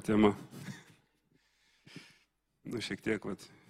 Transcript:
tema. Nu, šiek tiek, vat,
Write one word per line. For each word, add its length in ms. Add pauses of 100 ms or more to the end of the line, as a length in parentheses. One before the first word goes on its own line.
tema. 300 (2250)
Nu, 160
šiek 160
tiek, 240
vat, 160 (280)